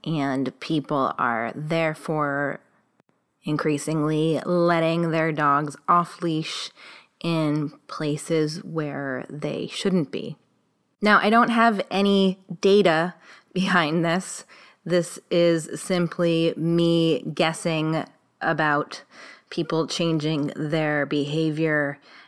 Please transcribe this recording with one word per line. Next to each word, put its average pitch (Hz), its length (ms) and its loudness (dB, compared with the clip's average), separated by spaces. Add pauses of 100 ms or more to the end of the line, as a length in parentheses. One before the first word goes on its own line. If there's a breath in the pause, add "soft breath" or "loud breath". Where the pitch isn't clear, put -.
and 139 540 -2
people 147 580 -2
are 117 380 -2
therefore 151 1040 -2 (840)
increasingly 151 1000 0
letting 170 640 2
their 160 220 0
dogs 147 440 0 (120)
off 175 340 2
leash 160 480 -4 (500 loud breath)
in 151 520 -2 (160)
places 156 760 -2
where 139 640 -6
they 147 380 -6
shouldn't 185 460 -2
be. - 260 -8 (640)
Now, 208 180 6
I 208 120 4
don't 233 180 6
have 226 400 4
any 196 480 4 (220)
data 180 560 4 (380 soft breath)
behind 175 520 2
this. 175 400 -4 (400 soft breath)
This 170 320 0 (140)
is 170 500 2
simply 170 760 0
me 170 680 2 (100)
guessing 160 720 -2 (340)
about 151 640 0 (480 loud breath)
people 160 380 -2
changing 156 680 -2
their 151 520 -2
behavior 147 880 -2 (300 soft breath)